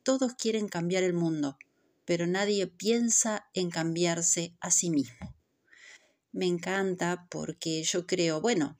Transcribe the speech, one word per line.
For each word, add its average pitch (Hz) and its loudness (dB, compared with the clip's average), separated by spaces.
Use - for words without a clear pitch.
"Todos 262 2
quieren 220 -2
cambiar 180 0
el 180 2
mundo, 160 0
pero 170 0
nadie 196 0
piensa 226 0
en 180 -2
cambiarse 170 0
a 180 -4
sí - 2
mismo". 135 -4
Me 185 -2
encanta 175 -2
porque 156 -6
yo 175 -2
creo, 165 2
bueno, 185 0